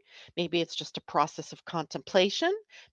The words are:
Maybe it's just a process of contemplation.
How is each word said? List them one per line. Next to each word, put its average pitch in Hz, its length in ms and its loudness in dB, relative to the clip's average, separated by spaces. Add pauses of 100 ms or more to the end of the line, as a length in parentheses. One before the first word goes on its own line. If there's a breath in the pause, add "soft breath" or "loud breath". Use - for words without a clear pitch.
(340 loud breath)
Maybe 170 280 0
it's 160 120 -6
just - 220 -8
a - 60 -10
process - 500 0
of - 140 -16
contemplation. 185 880 2 (400 loud breath)